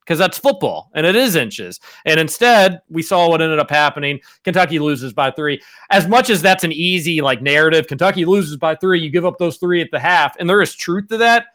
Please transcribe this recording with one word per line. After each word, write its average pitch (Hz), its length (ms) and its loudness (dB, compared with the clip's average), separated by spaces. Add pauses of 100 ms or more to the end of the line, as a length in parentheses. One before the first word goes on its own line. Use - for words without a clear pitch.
'Cause 160 120 -2
that's 185 180 0
football, 143 580 -4
and 156 120 0
it 185 100 2
is 247 180 2
inches. 107 460 -6 (240)
And 160 160 2
instead, 190 720 2
we 160 100 -6
saw 175 260 0
what 165 140 2
ended 160 180 0
up 143 120 -2
happening. 143 500 -2 (240)
Kentucky 175 340 0
loses 135 360 -4
by 135 160 0
three. 147 320 -6 (260)
As 196 180 2
much 247 220 2
as 196 140 0
that's 185 200 2
an 165 100 -4
easy, 165 500 -2
like, 131 180 0
narrative, 151 460 2
Kentucky 175 400 -2
loses 170 320 0
by 160 160 -2
three, 185 260 -2
you 160 80 -8
give 170 160 -2
up 180 140 -4
those 170 180 -4
three 175 240 -2
at 160 100 -6
the 147 80 -6
half, 151 400 0
and 175 80 -6
there 196 140 4
is 170 140 0
truth 196 340 -6
to 226 80 -6
that. 233 380 2